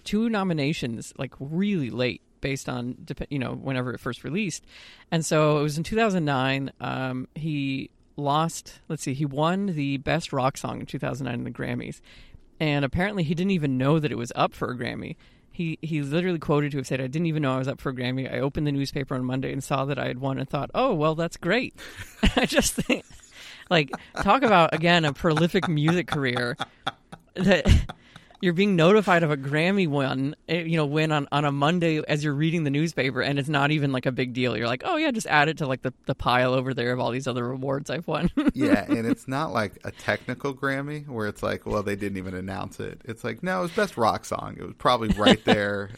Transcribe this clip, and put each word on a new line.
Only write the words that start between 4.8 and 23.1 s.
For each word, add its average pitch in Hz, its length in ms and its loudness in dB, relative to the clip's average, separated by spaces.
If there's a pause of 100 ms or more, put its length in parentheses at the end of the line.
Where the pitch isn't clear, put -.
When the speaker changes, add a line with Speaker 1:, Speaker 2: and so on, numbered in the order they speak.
Speaker 1:
And 165 120 2
so 156 360 4
it 143 40 0
was 147 140 -2
in 165 60 -2
two 220 120 -4
thousand 196 300 2
nine. 135 540 0
Um, 131 560 -6
he 143 560 -4 (260)
lost, 151 720 -2
let's 156 160 -8
see, 139 100 -4
he 143 120 -2
won 160 420 0
the 143 300 -2
Best 143 360 -2
Rock 135 240 0
Song 120 220 -6
in 113 80 -10
two 135 120 -8
thousand 131 260 -4
nine 123 100 -4
in 123 80 -6
the 123 80 -8
Grammys. 123 500 -8 (580)
And 143 260 2
apparently 180 380 0
he 156 120 0
didn't 185 160 0
even 147 260 0
know 143 220 4
that 147 120 0
it 120 60 -4
was 120 180 -6
up 156 180 2
for 117 180 -4
a 123 60 -6
Grammy. 117 400 -8 (340)
He, 165 300 -6
he 156 200 -4
literally 165 380 0
quoted 147 320 2
to 143 60 -4
have 131 100 -6
said, 131 140 -2
"I 131 60 -4
didn't 160 200 -2
even 156 140 0
know 131 140 0
I - 20 -2
was 131 100 -2
up 139 140 -6
for 147 80 -4
a 135 60 -4
Grammy. 127 380 -4
I 117 60 -2
opened 143 280 -2
the 147 60 0
newspaper 139 420 -4
on 127 100 -4
Monday 131 280 -2
and 139 100 -6
saw 135 220 -2
that 139 140 -4
I 127 80 -2
had 127 120 -6
won 135 180 -2
and 135 120 -6
thought, 135 240 -4
'Oh, 247 200 2
well, 156 220 0
that's 165 220 -4
great.'" 208 360 -2 (500)
<laughs> 214 120 4
I 247 100 2
just - 280 4
think, - 320 -2 (640)